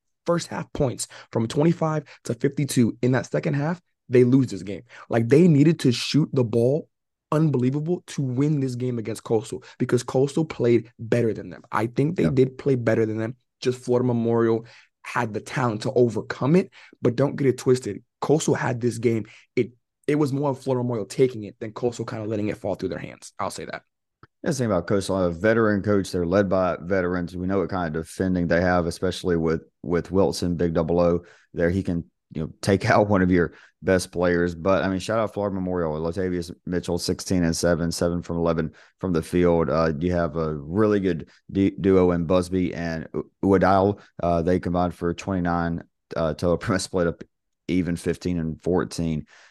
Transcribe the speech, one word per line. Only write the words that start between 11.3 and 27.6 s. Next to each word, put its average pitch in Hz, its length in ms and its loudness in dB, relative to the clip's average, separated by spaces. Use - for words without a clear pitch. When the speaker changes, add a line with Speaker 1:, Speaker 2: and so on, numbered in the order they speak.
Speaker 1:
than 90 180 -12
them. 69 120 -16
I 107 140 0
think 139 300 -2
they 165 80 0
Speaker 2:
Yep. 156 100 0
Speaker 1:
did 131 240 2
play 139 180 0
better 113 300 2
than 107 120 -4
them. 113 160 -6
Just 123 200 -2
Florida 123 260 0
Memorial 117 600 0
had 120 320 -4
the 107 60 -6
talent 117 420 -4
to 123 100 -4
overcome 123 640 2
it, 190 160 2
but 120 140 2
don't 139 180 0
get 143 140 -2
it 127 100 2
twisted. 127 460 0
Coastal 147 340 2
had 123 260 -2
this 117 180 -2
game. 113 280 0
It, 127 160 0
it 147 80 2
was 147 180 0
more 139 180 0
of 131 100 -6
Florida 127 240 -2
Memorial 117 220 -4
taking 123 380 0
it - 140 -14
than 113 140 -10
Coastal 117 320 -4
kinda 113 220 -8
letting 104 220 -4
it - 80 -6
fall 95 200 -6
through 92 140 -6
their 78 80 -8
hands. - 400 -16
I'll 95 120 -6
say - 140 -12
that. - 180 -12
Speaker 2:
That's 143 160 -2
the 127 60 -2
thing 110 60 0
about 87 160 0
Coastal, 98 380 0
a 87 60 2
veteran 107 520 2
coach. 101 300 0
They're 87 140 -2
led 95 220 2
by 92 320 2
veterans. 90 540 -2
We 90 120 -6
know 98 140 0